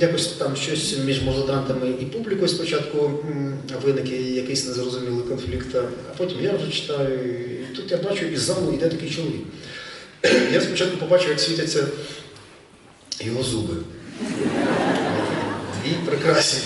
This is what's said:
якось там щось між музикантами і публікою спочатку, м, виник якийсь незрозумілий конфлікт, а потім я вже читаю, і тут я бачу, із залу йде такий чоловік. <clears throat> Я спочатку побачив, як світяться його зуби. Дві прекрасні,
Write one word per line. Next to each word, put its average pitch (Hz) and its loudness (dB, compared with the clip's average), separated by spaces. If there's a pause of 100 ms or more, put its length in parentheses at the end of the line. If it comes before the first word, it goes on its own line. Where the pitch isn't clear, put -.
якось - 4
там 135 -2
щось 151 -2
між 135 2
музикантами 131 0
і 123 -2
публікою 196 0
спочатку, 151 0
м, 139 -2 (260)
виник 131 2 (260)
якийсь 131 -2
незрозумілий 123 -2
конфлікт, 127 -4
а - -2
потім 180 -2
я 202 2
вже 160 0
читаю, 135 0 (520)
і - -10
тут - -6
я 175 2
бачу, 196 0
із 160 -2
залу 175 2
йде 165 2
такий 160 -4
чоловік. 147 -2 (800)
<clears throat> - 6
Я 180 6
спочатку 180 2
побачив, 175 6
як 151 2
світяться 160 2 (1400)
його 117 -2
зуби. 110 -2 (2000)
Дві 165 0 (140)
прекрасні, 151 4